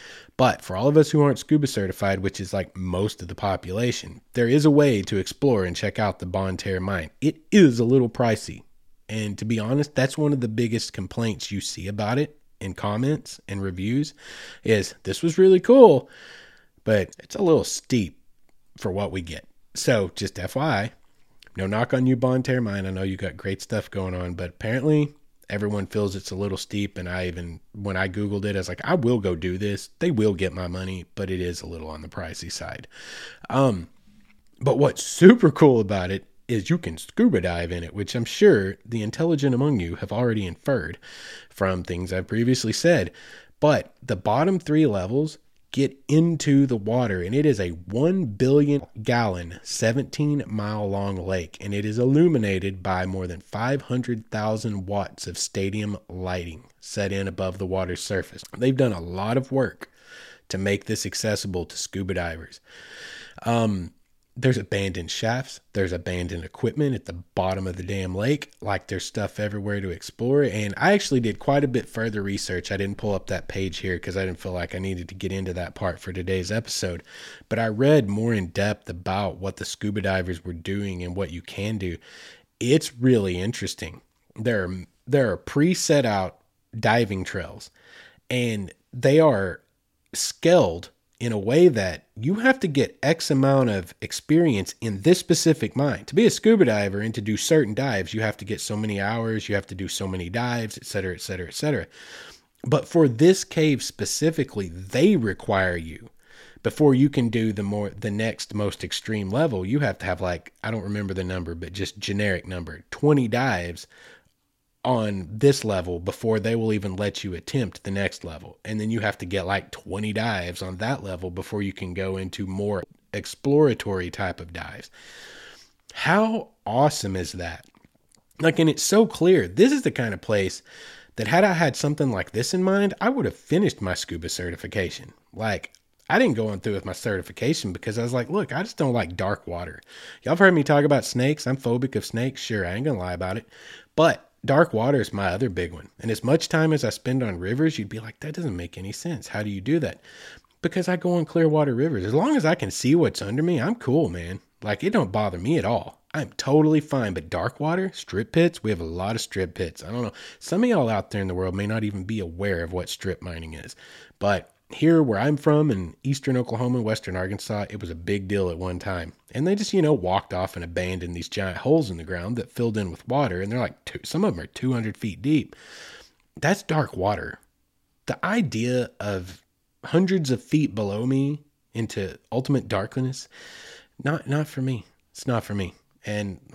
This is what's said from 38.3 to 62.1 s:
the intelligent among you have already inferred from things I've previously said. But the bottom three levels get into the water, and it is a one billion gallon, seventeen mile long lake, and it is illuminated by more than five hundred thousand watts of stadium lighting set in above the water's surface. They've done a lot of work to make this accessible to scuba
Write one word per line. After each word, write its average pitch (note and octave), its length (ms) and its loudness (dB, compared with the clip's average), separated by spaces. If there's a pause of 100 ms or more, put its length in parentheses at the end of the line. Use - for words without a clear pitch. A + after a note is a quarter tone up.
the A2+ 160 -4
intelligent C#3+ 540 0
among C3+ 240 2
you E2+ 160 -4
have - 180 -8
already A2 320 0
inferred F2+ 540 -4 (500)
from F#2 340 -2
things F2+ 300 -6
I've F#2 140 -4
previously A#2 440 2
said. D#3+ 400 2 (480)
But D3 420 2
the A#2 140 -2
bottom D3 440 2
three D3+ 260 4
levels A#2 540 0 (340)
get C3+ 240 0 (100)
into D3 580 6
the B2+ 120 0
water, G#2+ 440 0
and F#2+ 140 -2
it D3 100 4
is B2 140 4
a F2+ 120 0
one B2 520 0
billion C#3 580 4 (220)
gallon, F#2 580 0
seventeen C#3 840 0
mile G#2+ 420 -4
long G2 280 -2
lake, F2+ 420 -4
and G2+ 140 -6
it G2+ 100 -2
is G#2+ 160 -2
illuminated A2 840 2
by F#2 240 -2
more F#2+ 220 -6
than F2 140 -10
five B2+ 400 -4
hundred A#2+ 500 -4
thousand G#2+ 540 -4
watts G2 420 -6
of F2 100 -10
stadium G2+ 600 -4 (100)
lighting F2+ 560 -8 (160)
set G2 320 -4
in G2 160 -2
above F#2 300 -4
the G2 80 -4
water's F2+ 360 -4
surface. - 440 -6 (120)
They've B2+ 180 2
done B2+ 180 2
a E2+ 80 -6
lot F#2+ 340 -4
of C3 160 -2
work C3 400 -4 (560)
to F#2+ 100 -6
make G2+ 280 0
this G#2+ 200 -4
accessible G2 600 -4
to - 120 -14
scuba F#2+ 360 -6